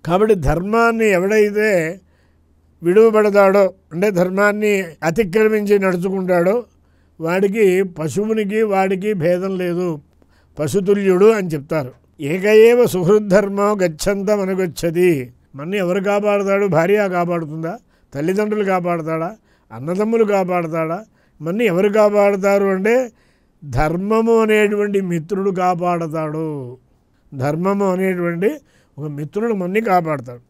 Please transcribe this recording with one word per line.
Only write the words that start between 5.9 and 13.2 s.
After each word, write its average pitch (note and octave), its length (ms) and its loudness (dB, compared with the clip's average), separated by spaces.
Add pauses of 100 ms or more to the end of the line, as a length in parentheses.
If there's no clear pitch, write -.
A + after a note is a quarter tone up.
వాడికి, F#3+ 600 2
పశువునికి G3 800 -2
వాడికి G3 500 0
భేదం F3+ 460 -2
లేదు, F3 420 -4 (580)
పశుతుల్యుడు F#3+ 720 2
అని G3+ 180 -2
చెప్తారు. D3 440 -6 (280)
"ఏకయేవ G#3+ 680 4
సుహృద్ధర్మో G3+ 1000 2